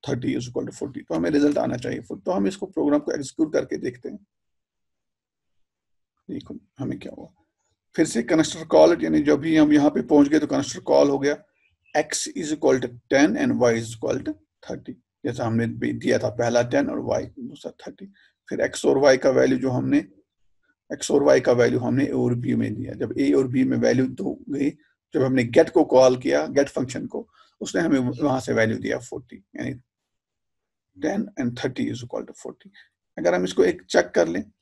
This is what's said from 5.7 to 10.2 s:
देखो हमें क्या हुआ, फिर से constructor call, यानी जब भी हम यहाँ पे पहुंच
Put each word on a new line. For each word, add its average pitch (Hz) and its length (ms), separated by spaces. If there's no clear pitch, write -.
देखो - 260
हमें - 200
क्या - 160
हुआ, - 120
फिर 160 100
से - 180
constructor 160 440
call, 160 360
यानी 156 180
जब 143 180
भी 160 180
हम 147 160
यहाँ 147 160
पे 131 140
पहुंच 147 240